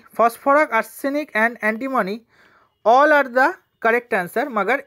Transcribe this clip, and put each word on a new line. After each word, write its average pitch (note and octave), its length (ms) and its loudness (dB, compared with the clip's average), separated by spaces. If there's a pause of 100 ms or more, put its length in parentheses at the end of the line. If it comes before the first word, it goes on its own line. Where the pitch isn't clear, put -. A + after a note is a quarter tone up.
(160)
phosphorus, C#4 560 0
arsenic C#4 640 -6
and A3+ 260 -2
antimony A3 560 -4 (680)
all C4+ 280 4
are C#4 160 2
the B3+ 200 2 (340)
correct A#3 320 0
answer, G3+ 360 -4
मगर A3 360 -2